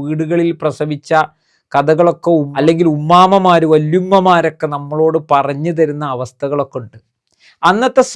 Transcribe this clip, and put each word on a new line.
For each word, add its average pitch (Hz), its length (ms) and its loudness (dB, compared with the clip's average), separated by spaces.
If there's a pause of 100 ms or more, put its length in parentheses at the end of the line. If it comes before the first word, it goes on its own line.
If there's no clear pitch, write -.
വീടുകളിൽ 160 520 -2 (100)
പ്രസവിച്ച 151 480 -6 (640)
കഥകളൊക്കെ 160 640 0
ഉം-, 143 200 -4
അല്ലെങ്കിൽ 165 360 2
ഉമ്മാമ്മമാര്, 175 800 4
വല്യുമ്മമാരൊക്കെ 175 920 0 (100)
നമ്മളോട് 156 420 -2 (160)
പറഞ്ഞു 139 440 -2
തരുന്ന 151 260 -2 (100)
അവസ്ഥകളൊക്കെ 139 680 -8
ഉണ്ട്. 110 160 -20 (640)
അന്നത്തെ 247 400 2 (140)